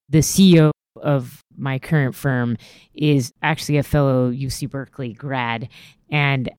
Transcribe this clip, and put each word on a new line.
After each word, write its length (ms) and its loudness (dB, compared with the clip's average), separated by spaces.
The 120 4
C 340 6
E 60 8
O 100 4
of 380 -4
my 240 -6
current 340 0
firm 440 -2
is 380 0
actually 360 -2
a 60 0
fellow 460 0
U 200 -6
C 160 -8
Berkeley 480 -12
grad 560 -6
and 500 0